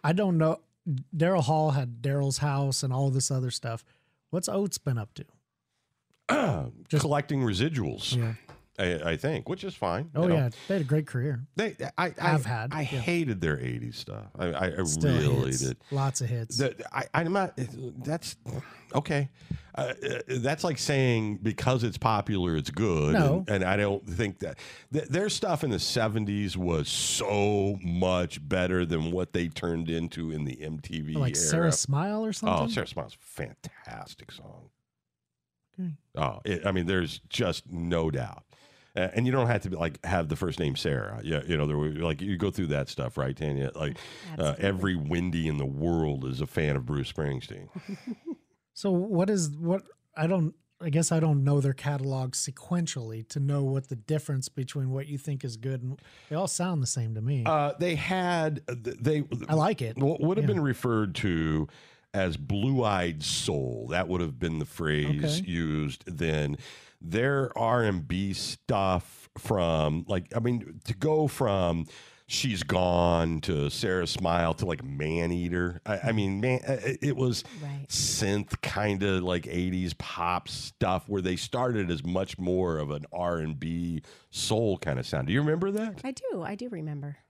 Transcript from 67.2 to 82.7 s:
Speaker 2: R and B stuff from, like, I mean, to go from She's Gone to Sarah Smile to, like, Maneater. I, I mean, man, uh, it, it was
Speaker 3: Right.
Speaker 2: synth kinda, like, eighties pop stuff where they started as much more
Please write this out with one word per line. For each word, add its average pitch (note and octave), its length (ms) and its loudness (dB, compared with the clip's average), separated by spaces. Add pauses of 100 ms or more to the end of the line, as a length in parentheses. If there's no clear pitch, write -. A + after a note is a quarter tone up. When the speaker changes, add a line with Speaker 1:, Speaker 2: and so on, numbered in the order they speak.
Speaker 2:
R A#2 260 4
and G2 220 2
B F#2+ 280 -2
stuff - 1040 0
from, E2 720 2
like, F#2 260 -2
I A#2 40 2
mean, A#2 460 -2
to A2+ 80 -4
go D#3 340 2
from F2+ 580 2 (420)
She's G2 360 0
Gone F2 800 4
to D2 280 2
Sarah F#2 380 0
Smile E2+ 480 2
to, - 100 -2
like, D#2+ 180 -2
Maneater. E2+ 1000 0
I, G2+ 200 -2
I A#2 60 2
mean, G2+ 300 0
man, B2+ 260 2
uh, C3+ 160 0
it, C3+ 180 -2
it C#3+ 140 0
was B2+ 280 0 (180)
Speaker 3:
Right. C#3 260 -8
Speaker 2:
synth - 720 0
kinda, G2 600 2
like, F2+ 240 0
eighties F2+ 480 0
pop F2 540 -2
stuff - 600 -2
where G2+ 140 -2
they F2+ 140 0
started A2+ 560 -2
as D2+ 120 -2
much F#2 360 -2
more F2+ 400 2